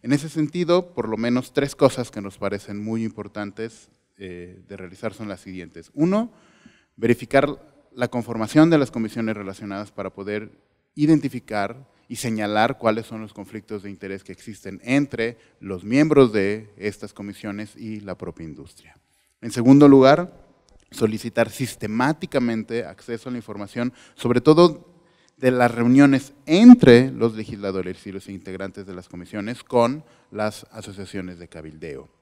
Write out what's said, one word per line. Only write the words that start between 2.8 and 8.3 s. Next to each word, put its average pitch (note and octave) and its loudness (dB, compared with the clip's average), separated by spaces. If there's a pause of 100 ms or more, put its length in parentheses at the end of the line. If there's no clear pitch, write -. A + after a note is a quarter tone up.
muy A2+ -6
importantes, G#2+ -12 (300)
eh, F2+ -18
de G2 -18
realizar F#2 -12
son G#2+ -14
las F#2+ -12
siguientes. F2 -18
Uno, G3 -2 (640)
verificar B2+ -2 (380)
la B2 -6
conformación A#2 0